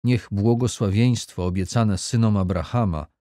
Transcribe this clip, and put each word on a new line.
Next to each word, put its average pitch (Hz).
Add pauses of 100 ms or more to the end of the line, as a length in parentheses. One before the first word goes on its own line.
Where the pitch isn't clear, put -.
Niech 123
błogosławieństwo 110
obiecane 95
synom 113
Abrahama 90